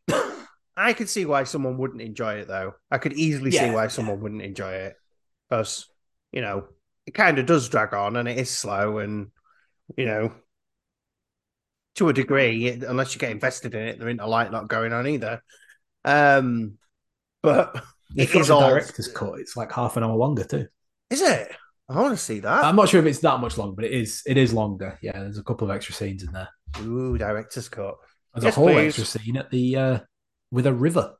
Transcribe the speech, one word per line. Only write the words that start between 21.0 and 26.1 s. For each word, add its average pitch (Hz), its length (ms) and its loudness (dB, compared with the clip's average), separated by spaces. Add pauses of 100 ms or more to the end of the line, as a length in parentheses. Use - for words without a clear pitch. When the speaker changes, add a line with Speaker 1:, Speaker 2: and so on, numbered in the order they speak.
Speaker 2:
Is 277 120 -2
it? 180 300 2 (380)
I 139 120 0
wanna 262 140 2
see 110 240 -6
that. 139 240 2
Speaker 1:
I'm 170 140 6
not 202 100 8
sure 190 140 8
if 156 40 6
it's 143 140 2
that 135 220 4
much 117 160 -4
longer, 101 180 -4
but 110 100 -6
it 104 60 -6
is, 117 340 -4
it 131 120 2
is 123 160 6
longer. 98 480 -2
Yeah, 104 180 -8
there's 101 180 -8
a 101 60 -10
couple 113 260 -4
of 98 60 -4
extra - 180 -10
scenes 98 300 -8